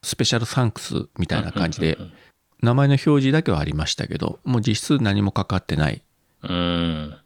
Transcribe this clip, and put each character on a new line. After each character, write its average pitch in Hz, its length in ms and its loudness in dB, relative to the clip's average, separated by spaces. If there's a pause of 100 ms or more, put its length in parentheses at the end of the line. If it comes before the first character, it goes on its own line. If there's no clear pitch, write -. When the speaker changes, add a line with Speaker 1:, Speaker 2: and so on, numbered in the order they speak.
Speaker 1:
ス - 140 -6
ペ - 80 0
シ 117 120 0
ャ 117 40 2
ル 117 60 -4
サ - 180 0
ン 107 80 2
ク - 80 -12
ス - 280 -6 (100)
み 87 100 0
た 82 120 0
い - 40 -2
な 82 80 -6
感 85 200 -2
じ - 100 -6
で、 80 140 0
Speaker 2:
う - 20 -20
ん - 40 -14
う - 40 -12
ん - 20 -16
う - 20 -16
ん - 20 -20
う - 20 -20
ん。 - 40 -20 (440)
Speaker 1:
名 117 120 4
前 139 140 4
の 143 60 6
表 135 100 2
示 139 280 4
だ 156 120 2
け 127 80 0
は 82 80 2
あ 71 60 0
り 76 80 -4
ま 76 120 -2
し - 100 -4
た - 120 -6
け - 100 -6
ど、 - 280 -4
も 123 140 2
う - 20 -2
実 104 140 0
質 139 280 0
何 101 180 2
も 98 120 2
か 98 120 0
か 98 120 -2
っ - 80 -4
て 82 100 -2
な 76 140 2
い。 - 140 -8 (400)
Speaker 2:
う - 40 -10
ん。 85 800 -2